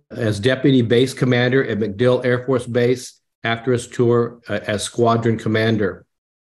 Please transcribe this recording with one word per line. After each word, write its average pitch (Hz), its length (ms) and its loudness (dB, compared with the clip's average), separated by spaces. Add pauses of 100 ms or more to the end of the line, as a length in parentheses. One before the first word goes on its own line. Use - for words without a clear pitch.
(120)
as 110 260 -2
deputy 131 420 2
base 120 320 2
commander 127 560 0
at 104 100 -4
MacDill 117 460 0
Air 123 220 -2
Force 127 200 -2
Base 120 540 -2 (220)
after 117 300 -2
his 120 160 -2
tour, 120 600 0
uh, 104 160 -4
as 104 200 -4
squadron 117 540 0
commander. 110 680 -2 (460)